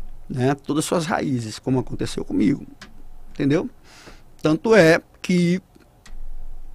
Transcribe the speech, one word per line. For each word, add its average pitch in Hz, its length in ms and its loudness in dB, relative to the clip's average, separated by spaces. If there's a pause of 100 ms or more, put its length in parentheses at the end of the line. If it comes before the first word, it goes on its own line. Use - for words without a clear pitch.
(280)
né, 135 280 0
todas 147 300 -4
as - 20 -6
suas 170 180 0
raízes, 123 540 -2
como 131 200 0
aconteceu - 440 -4
comigo, - 420 0 (680)
entendeu? 156 380 0 (720)
Tanto 190 320 2
é 170 280 8 (200)
que 180 400 2 (1120)